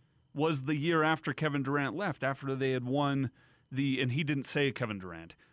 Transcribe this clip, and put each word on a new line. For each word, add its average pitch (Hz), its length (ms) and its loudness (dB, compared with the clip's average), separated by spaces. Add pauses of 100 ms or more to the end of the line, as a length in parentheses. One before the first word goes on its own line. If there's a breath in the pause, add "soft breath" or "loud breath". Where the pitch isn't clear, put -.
(340 soft breath)
was 147 300 2
the 151 120 0
year 156 280 4
after 156 280 2
Kevin 143 320 0
Durant 139 320 0
left, 180 260 -4
after 135 320 -2
they 131 180 0
had 127 120 0
won 139 480 0 (400 soft breath)
the, 135 300 0
and 127 100 2
he 151 140 0
didn't 139 220 -2
say 143 260 2
Kevin 107 260 -4
Durant, 85 360 -12 (180 soft breath)